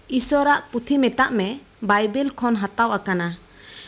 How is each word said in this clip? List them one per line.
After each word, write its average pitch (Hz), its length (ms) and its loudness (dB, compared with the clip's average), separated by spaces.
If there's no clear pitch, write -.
ᱤᱥᱚᱨᱟᱜ 285 580 2
ᱯᱩᱛᱷᱤ 240 300 -2
ᱢᱮᱛᱟᱜ 262 340 2
ᱢᱮ, 196 160 0
ᱵᱟᱭᱵᱮᱞ 214 540 0
ᱠᱷᱚᱱ 240 220 0
ᱦᱟᱛᱟᱣ 208 360 -2
ᱟᱠᱟᱱᱟ᱾ 185 360 -2